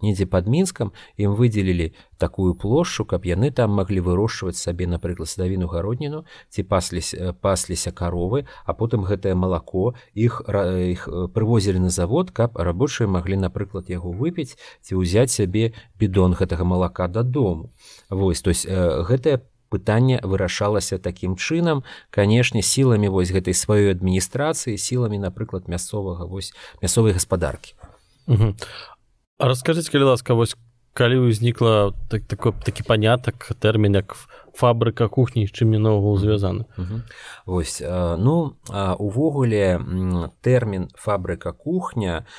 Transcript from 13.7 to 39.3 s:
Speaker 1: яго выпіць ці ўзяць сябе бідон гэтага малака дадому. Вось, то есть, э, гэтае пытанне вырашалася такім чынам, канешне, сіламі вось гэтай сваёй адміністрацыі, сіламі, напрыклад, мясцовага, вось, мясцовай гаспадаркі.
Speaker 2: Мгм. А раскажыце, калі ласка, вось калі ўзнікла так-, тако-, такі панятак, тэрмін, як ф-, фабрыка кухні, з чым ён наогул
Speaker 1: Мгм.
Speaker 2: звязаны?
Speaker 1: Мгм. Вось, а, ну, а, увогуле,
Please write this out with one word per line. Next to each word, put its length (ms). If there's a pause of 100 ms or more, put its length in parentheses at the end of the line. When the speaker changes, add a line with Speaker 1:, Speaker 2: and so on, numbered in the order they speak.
Speaker 1:
яго 260
выпіць 400 (240)
ці 160
ўзяць 340
сябе 420 (280)
бідон 340
гэтага 300
малака 440
дадому. 600 (400)
Вось, 300
то 100
есть, 160
э, 380
гэтае 360 (280)
пытанне 540
вырашалася 760
такім 380
чынам, 460 (280)
канешне, 520
сіламі 460
вось 260
гэтай 180
сваёй 400
адміністрацыі, 840
сіламі, 400
напрыклад, 500
мясцовага, 560
вось, 300 (280)
мясцовай 300
гаспадаркі. 640 (520)
Speaker 2:
Мгм. 280 (840)
А 100
раскажыце, 440
калі 120 (100)
ласка, 200
вось 220 (400)
калі 320
ўзнікла 640 (160)
так-, 160
тако-, 400
такі 180
панятак, 800
тэрмін, 400
як 160
ф-, 120 (280)
фабрыка 560
кухні, 320
з 80
чым 240
ён 80
наогул 320
Speaker 1:
Мгм. 80
Speaker 2:
звязаны? 400 (160)
Speaker 1:
Мгм. 220 (420)
Вось, 400
а, 320
ну, 400 (160)
а, 240
увогуле, 800